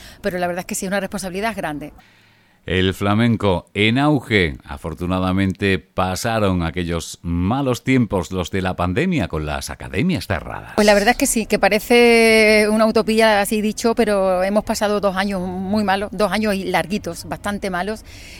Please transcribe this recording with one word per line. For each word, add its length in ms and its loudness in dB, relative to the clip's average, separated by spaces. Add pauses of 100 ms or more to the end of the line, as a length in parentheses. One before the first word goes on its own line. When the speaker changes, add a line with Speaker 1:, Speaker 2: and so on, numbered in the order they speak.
(220)
Speaker 1:
pero 160 -4
la 80 -2
verdad 140 -4
es 60 -10
que 80 -6
sí 120 -6
es 20 -4
una 120 -2
responsabilidad 540 -6
grande. 380 -8 (720)
Speaker 2:
El 300 0
flamenco 800 0
en 240 2
auge. 640 2
Afortunadamente 1160 -2
pasaron 840 -2
aquellos 600 -4
malos 600 0
tiempos, 480 0
los 220 -4
de 100 -2
la 140 -2
pandemia, 500 0
con 200 -4
las 220 -6
academias 600 -4
cerradas. 480 -8
Speaker 1:
Pues 100 2
la 80 6
verdad 140 2
es 80 4
que 100 0
sí, 200 0
que 120 0
parece 1120 6
una 160 4
utopía 540 4
así 220 0
dicho, 340 0
pero 480 2
hemos 180 2
pasado 380 0
dos 160 0
años 240 -2
muy 420 -2
malos, 300 0
dos 180 0
años 240 0
y 80 -4
larguitos, 600 -4
bastante 440 -6
malos. 360 -6 (340)